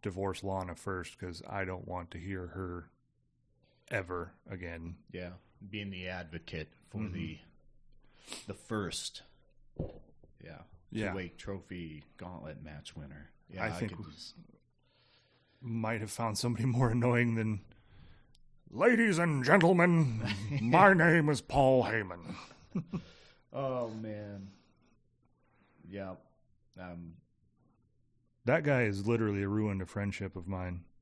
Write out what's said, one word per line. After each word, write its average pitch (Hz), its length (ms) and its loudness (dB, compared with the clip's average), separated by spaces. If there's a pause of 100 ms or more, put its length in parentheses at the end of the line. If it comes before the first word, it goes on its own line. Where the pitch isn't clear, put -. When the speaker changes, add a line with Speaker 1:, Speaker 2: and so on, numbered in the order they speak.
Speaker 1:
divorce 95 400 -4
Lana 95 320 -4
first, 92 440 -8
'cause 87 300 -10
I 95 160 -4
don't 92 220 -8
want 90 240 -8
to - 80 -12
hear 92 300 -8
her 90 420 -10 (1000)
ever 90 400 -6 (180)
again. 85 460 -10 (160)
Speaker 2:
Yeah, 90 220 -12 (360)
being 104 200 -8
the 92 180 -10
advocate 85 600 -10 (220)
for 101 80 -10
Speaker 1:
Mm-hmm. 107 160 -6
Speaker 2:
the, 80 240 -8 (1080)
the 101 60 -8
first, - 680 -6 (1200)
yeah, 82 200 -18 (280)
Speaker 1:
Yeah. 104 240 -4
Speaker 2:
Wake 90 240 -8
Trophy 87 640 -10 (140)
Gauntlet 87 460 -12
match 73 340 -16
winner. 73 340 -14 (180)
Yeah, 92 160 -6
Speaker 1:
I - 40 -2
Speaker 2:
I - 20 -2
Speaker 1:
think 95 260 -6
Speaker 2:
could - 80 -12
Speaker 1:
we 76 80 -16
Speaker 2:
just - 220 -18 (1300)
Speaker 1:
might 113 400 -2
have 107 100 -6
found 113 280 -2
somebody 117 260 0
<laughs> - 20 4
more 120 240 4
annoying 120 460 4
than, 110 280 -2 (1040)
"Ladies 214 480 4
and 156 260 2
gentlemen, 165 760 6 (200)
Speaker 2:
<laughs> 139 180 -4
Speaker 1:
my 170 320 10
name 165 380 6
is 135 100 2
Paul 131 440 6
Heyman." 95 500 -4 (400)
<laughs> - 260 -6 (540)
Speaker 2:
Oh, 127 360 -4
man. 104 580 -10 (1400)
Yeah. 92 280 -10 (680)
Um, 85 360 -14 (1300)
Speaker 1:
That 151 180 4
guy 135 200 4
is 101 220 0
literally 107 380 2
ruined 101 380 0
a 90 40 -6
friendship 101 500 -6
of 90 120 -10
mine 90 360 -6 (180)